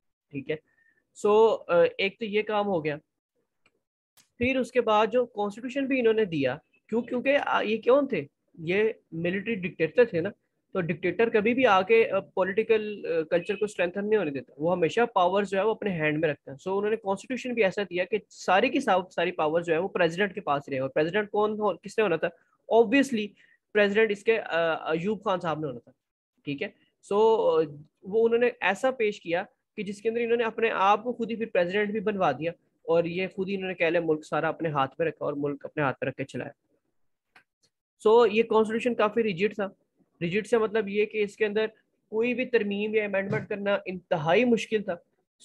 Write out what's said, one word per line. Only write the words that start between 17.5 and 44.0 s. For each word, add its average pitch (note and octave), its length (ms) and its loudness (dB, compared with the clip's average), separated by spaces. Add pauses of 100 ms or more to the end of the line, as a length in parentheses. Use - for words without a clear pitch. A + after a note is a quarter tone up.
भी A3+ 100 0
ऐसा G3 220 0
दिया F3+ 200 -4
कि G3+ 240 -2
सारी G#3 420 2
की C#4 100 -2
सा-, F#3 300 0
सारी F3+ 200 -2
power E3+ 320 0
जो E3 100 -2
है D#3 80 2
वो F#3+ 80 -4
president F3+ 460 0
के G#3 60 -8
पास C#3+ 280 -2
रहे। C3+ 120 -4
और C3+ 80 -2
प्रेसिडेंट E3+ 420 -2
कौन G#3 280 0
हो, G#3 160 0
किसने - 280 -4
होना F3 140 2
था? E3 140 -4 (420)
Obviously, A3+ 560 4 (440)
president G#3 380 4
इसके, G#3 220 0
uh, E3 540 -2
Ayub E3+ 320 -2
Khan G3 220 -2
साहब D#3 200 -4
ने D#3 60 -4
होना B2 120 -8
था, C3 140 -20 (540)
ठीक C#3+ 160 -8
है। G3 120 -8 (380)
So, - 0 -
अ, F3 640 2 (300)
वो G#3 140 0
उन्होंने A#3 320 2 (100)
ऐसा G3+ 280 0
पेश G#3+ 280 -2
किया E3+ 240 -4 (340)
कि G#3+ 60 -8
जिसके G3+ 260 -6
अंदर A3+ 120 -2
इन्होंने A#3 240 0
अपने A3 240 -2
आप G#3 340 2
को B3 100 -4
खुद A3+ 180 -6
ही A3+ 60 -6
फिर G#3+ 100 -6
president G3 440 0
भी G#3+ 100 -4
बनवा F#3 320 0
दिया D#3 200 -6 (360)
और E3+ 180 2
ये F3 200 -4
खुद F#3 220 -6
ही G3 60 -4
इन्होंने F#3+ 200 -6
कह E3+ 160 0
लिया E3+ 120 2
मुल्क D#3 220 0
सारा D#3 240 -2
अपने D#3 200 -4
हाथ C#3 200 0 (120)
में E3 60 0
रखा D3+ 200 -6
और D3 80 -2
मुल्क C#3+ 300 -6
अपने D3+ 200 -4
हाथ C3 80 0
में - 160 -6
रख B2+ 60 -6
के C#3 100 -8
चलाया। C3 280 -10 (1500)
So, A3 260 6
ये A3 100 2
constitution A3+ 520 0
काफी G#3+ 280 0
रिजिड G3+ 320 -2
था। G3 220 -6 (460)
रिजिड F#3 240 -2
से A#3+ 120 2
मतलब G#3+ 300 0
ये G#3 180 0
कि G#3+ 120 -8
इसके G#3 260 -2
अंदर G#3+ 220 0 (440)
कोई A#3 240 -2
भी B3 100 -2
तरमीम G#3+ 520 -2
या G#3+ 80 2
amendment G3+ 440 -4
करना G3+ 380 -2
इंतहाई F3+ 580 2